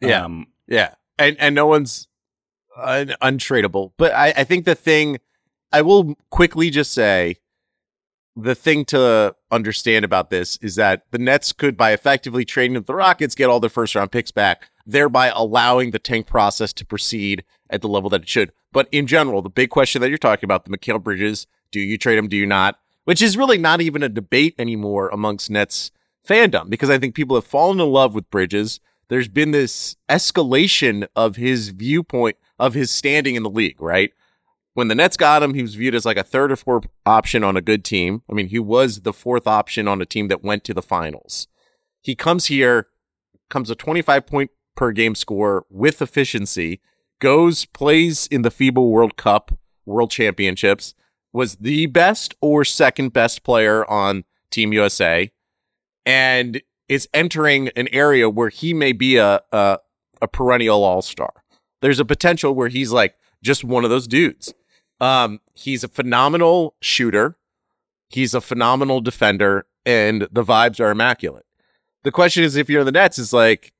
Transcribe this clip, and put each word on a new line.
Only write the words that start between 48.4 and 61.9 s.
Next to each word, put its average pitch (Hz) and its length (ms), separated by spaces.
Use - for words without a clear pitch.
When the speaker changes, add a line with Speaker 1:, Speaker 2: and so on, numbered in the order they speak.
Speaker 1:
the 117 80
fiba 127 360
World 113 300
Cup, - 400
World 110 260
Championships, 98 800
was 120 220
the 147 320
best 175 520
or 147 240
second 135 480
best 117 320
player 110 460
on 98 340
Team 107 220
U 107 120
S - 160
A, 87 300
and 127 560
is 139 260
entering 147 560
an 123 220
area 131 380
where 110 200
he 165 240
may 143 200
be 127 240
a, 101 240
a, 101 280
a 113 60
perennial 120 560
all-star. - 600
There's 135 180